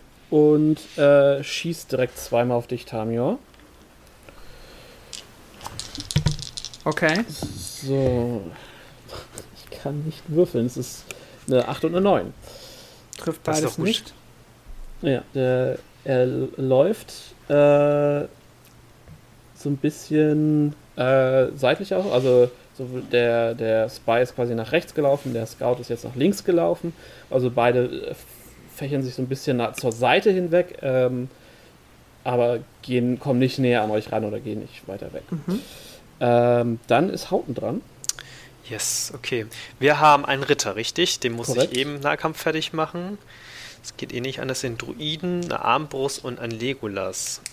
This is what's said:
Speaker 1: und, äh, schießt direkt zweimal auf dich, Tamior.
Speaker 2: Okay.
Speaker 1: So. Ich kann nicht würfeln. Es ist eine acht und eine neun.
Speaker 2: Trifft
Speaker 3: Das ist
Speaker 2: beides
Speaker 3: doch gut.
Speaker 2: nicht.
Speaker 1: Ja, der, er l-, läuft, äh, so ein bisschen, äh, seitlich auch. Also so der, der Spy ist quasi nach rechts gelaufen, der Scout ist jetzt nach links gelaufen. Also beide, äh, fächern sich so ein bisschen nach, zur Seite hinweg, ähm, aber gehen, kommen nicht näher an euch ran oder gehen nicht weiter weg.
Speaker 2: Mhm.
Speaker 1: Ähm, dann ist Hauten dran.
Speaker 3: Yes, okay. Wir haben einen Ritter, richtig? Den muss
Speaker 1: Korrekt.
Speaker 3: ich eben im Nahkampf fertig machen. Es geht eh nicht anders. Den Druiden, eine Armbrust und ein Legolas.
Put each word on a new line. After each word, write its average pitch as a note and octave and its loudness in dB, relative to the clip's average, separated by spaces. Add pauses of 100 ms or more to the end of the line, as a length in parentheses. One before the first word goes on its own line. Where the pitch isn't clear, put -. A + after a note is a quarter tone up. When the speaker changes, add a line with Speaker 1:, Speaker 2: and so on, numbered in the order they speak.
(320)
Speaker 1:
und, D3+ 6 (180)
äh, C#3+ 6
schießt - -8
direkt B2 -2
zweimal A#2+ 0
auf A#2+ -4
dich, A#2+ -8
Tamior. A#2 -2 (3500)
Speaker 2:
Okay. D#3+ 0
Speaker 1:
So. B2 -4 (1120)
Ich - -18
kann D3 -6
nicht D#3+ -10
würfeln. D#3 2
Es B2 -4
ist - -10 (420)
eine B2+ 2
acht - -8
und D#3+ 0
eine F3+ 0
neun. F3+ 2 (840)
Speaker 2:
Trifft - -6
Speaker 3:
Das D#3 0
ist D#3 0
Speaker 2:
beides D3+ 0
Speaker 3:
doch - -10
gut. E3 -2
Speaker 2:
nicht. - -4 (880)
Speaker 1:
Ja, C#3 0 (140)
der, B2+ 0 (260)
er B2+ 2
l-, B2+ 0
läuft, C#3 4 (380)
äh, D3 6 (1300)
so - -6
ein C#3+ 0
bisschen, D3+ 2 (220)
äh, C3 4
seitlich C#3 0
auch. F#3+ 0
Also B2 6 (280)
so C3 -10 (260)
der, A#2 2
der A2 0
Spy A#2 2
ist B2 0
quasi A#2+ -2
nach A2+ -4
rechts E3+ -2
gelaufen, C#3 0
der A2+ -2
Scout B2 -2
ist A#2+ -14
jetzt A#2 -6
nach B2 -12
links E3+ 0
gelaufen. E3+ 0 (360)
Also B2+ 2
beide, B2 2
äh, - -10 (600)
fächern C#3 -4
sich B2 -6
so C3 -6
ein B2+ -4
bisschen C3+ -2
nach, A2+ -2
zur B2 -4
Seite B2+ 4
hinweg, F3+ 0
ähm, B2+ 0 (960)
aber A#2+ 2 (220)
gehen, B2 0
kommen C3 0
nicht C3 2
näher A#2+ 4
an G#2+ -2
euch G#2+ -2
ran A2 -2
oder G#2+ -4
gehen G#2+ -8
nicht - -16
weiter - -10
weg. - -10
Speaker 2:
Mhm. F3 -4 (600)
Speaker 1:
Ähm, A#2+ 2
dann C#3+ 2
ist - -8
Hauten B2+ -2
dran. C#3+ -6 (880)
Speaker 3:
Yes, - -6
okay. A#2 -4 (320)
Wir D3 4
haben D3 8
einen C#3 0
Ritter, C3+ 0
richtig? E3 -2
Den A#2+ -2
muss A#2 -6
Speaker 1:
Korrekt. B2 2
Speaker 3:
ich B2+ 0
eben C#3+ -4
im C#3+ -10
Nahkampf D3+ -2
fertig D#3 -4
machen. F3 -6 (640)
Es - -16
geht - -10
eh A#2 -6
nicht C3 -8
anders. B2+ -6
Den A#2+ -6
Druiden, D#3+ -6
eine - -6
Armbrust C3+ -2
und B2 -8
ein A#2 -6
Legolas. A2 -6 (120)